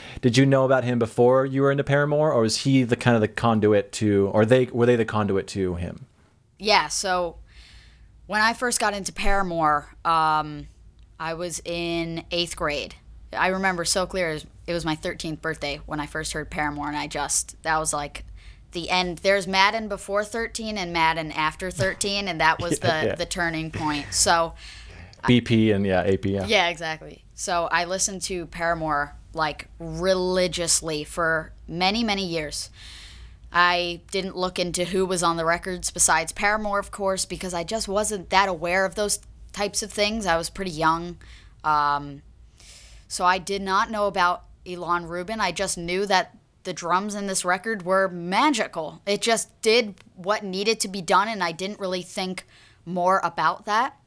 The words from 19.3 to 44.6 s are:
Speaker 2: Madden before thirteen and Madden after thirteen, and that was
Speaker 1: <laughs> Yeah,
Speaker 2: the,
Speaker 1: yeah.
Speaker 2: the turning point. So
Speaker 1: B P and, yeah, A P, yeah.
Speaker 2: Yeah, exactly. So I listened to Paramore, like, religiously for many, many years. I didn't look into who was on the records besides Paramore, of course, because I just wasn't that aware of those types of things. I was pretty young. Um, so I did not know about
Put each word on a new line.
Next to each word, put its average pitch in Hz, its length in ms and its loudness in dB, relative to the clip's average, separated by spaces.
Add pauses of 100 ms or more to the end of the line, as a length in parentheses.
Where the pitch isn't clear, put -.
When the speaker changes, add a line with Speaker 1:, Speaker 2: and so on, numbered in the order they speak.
Speaker 2:
Madden 202 420 4
before 202 340 -2
thirteen 226 540 -6
and 175 160 -6
Madden 160 400 0
after 156 360 -2
thirteen, 196 600 -2
and 160 100 -4
that 160 220 4
was 170 180 -2
Speaker 1:
<laughs> - 40 -8
Yeah, 160 180 2
Speaker 2:
the, - 60 0
Speaker 1:
yeah. - 80 0
Speaker 2:
the 175 100 -4
turning 165 440 -4
point. 151 420 -4
So 170 420 2 (720)
Speaker 1:
B 120 140 6
P 110 320 4
and, 98 120 2
yeah, 92 180 4
A 95 120 4
P, 98 200 -2
yeah. 95 100 -2
Speaker 2:
Yeah, 180 240 2
exactly. 160 560 -10 (100)
So 175 340 -2
I 170 140 2
listened 185 400 -4
to 180 220 -6
Paramore, 160 680 -2 (200)
like, 156 340 -4 (100)
religiously 170 1300 0
for 160 480 -2 (160)
many, 185 340 0
many 196 240 -2
years. 160 440 -6 (840)
I 175 480 2 (100)
didn't 190 280 -4
look 180 200 -2
into 175 280 0
who 190 200 0
was 180 160 -2
on 170 140 2
the 165 80 -2
records 175 480 -2
besides 165 400 2
Paramore, 208 480 0
of 196 120 -8
course, 190 340 -2
because 180 280 -8
I 170 120 -4
just 214 240 -4
wasn't 202 400 -2
that 190 180 6
aware 175 380 0
of 175 100 -4
those 208 240 0 (320)
types 208 320 -4
of 202 80 -12
things. 208 340 0
I 165 120 4
was 165 120 -4
pretty 190 220 -6
young. 165 460 0 (480)
Um, 147 560 0 (880)
so - 160 -2
I 185 120 4
did 196 240 -4
not 196 300 0
know 208 160 0
about 175 380 2 (200)